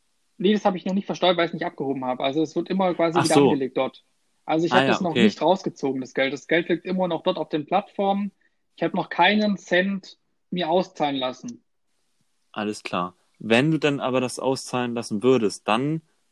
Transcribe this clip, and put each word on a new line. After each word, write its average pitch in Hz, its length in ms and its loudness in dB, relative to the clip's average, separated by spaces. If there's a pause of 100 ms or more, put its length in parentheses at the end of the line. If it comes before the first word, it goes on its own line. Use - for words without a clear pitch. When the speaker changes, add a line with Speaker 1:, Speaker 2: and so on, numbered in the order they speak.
(380)
Speaker 1:
Nee, 190 140 2
das 208 120 0
hab 196 120 2
ich - 100 -8
noch 185 80 -2
nicht 196 120 -2
versteuert, 180 300 0
weil 170 100 0
ich's 165 80 -8
nicht 165 120 -6
abgehoben 135 380 -6
habe. 127 180 -4
Also 139 200 0
es 151 120 -4
wird 170 160 -4
immer 185 240 0
quasi 165 240 0
Speaker 2:
Ach 165 60 2
Speaker 1:
wieder 160 100 2
Speaker 2:
so. 143 140 8
Speaker 1:
angelegt 131 280 0
dort. - 280 -4 (420)
Also 160 180 0
ich 160 80 0
Speaker 2:
Ah 123 40 4
Speaker 1:
hab 131 80 6
Speaker 2:
ja, 135 40 2
Speaker 1:
das 117 140 2
noch 175 80 -2
Speaker 2:
okay. 123 140 4
Speaker 1:
nicht 104 180 2
rausgezogen, 151 580 0
das 127 140 -12
Geld. 135 180 0
Das 139 140 -10
Geld 170 220 0
liegt 170 180 -2
immer 185 220 -2
noch 160 140 -4
dort 185 140 0
auf 156 140 -6
den 151 160 -4
Plattformen. 196 640 -2 (460)
Ich - 60 -4
hab 165 120 -2
noch 170 160 -4
keinen 202 480 2
Cent 190 580 -2 (340)
mir 175 200 -4
auszahlen 165 460 -2
lassen. 127 460 -8 (880)
Speaker 2:
Alles 107 300 -6
klar. 90 320 -6 (240)
Wenn 120 320 2
du 156 80 0
denn 143 220 0
aber 127 200 0
das 123 180 -6
auszahlen 123 560 -4
lassen 110 280 -6
würdest, 120 460 2
dann 139 320 -2 (320)